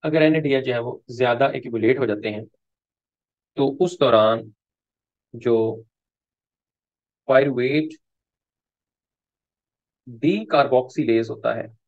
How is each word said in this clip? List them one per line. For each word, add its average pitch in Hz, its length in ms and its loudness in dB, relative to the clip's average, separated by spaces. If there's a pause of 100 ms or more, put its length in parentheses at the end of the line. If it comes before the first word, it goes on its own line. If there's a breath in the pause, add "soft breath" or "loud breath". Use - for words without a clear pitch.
अगर 156 180 0
एनएडीएच 151 440 0
जो 131 80 -4
है 120 60 -2
वो 117 320 -10
ज्यादा 123 360 0
accumulate 120 520 -2
हो 131 60 -2
जाते 107 240 -4
हैं, 107 160 -10 (1080)
तो 139 120 0
उस 180 320 -2
दौरान 113 540 2 (840)
जो 113 500 -2 (1400)
pyruvate 135 600 2 (2250)
decarboxylase 127 1200 0
होता - 240 -4
है - 240 -12 (100)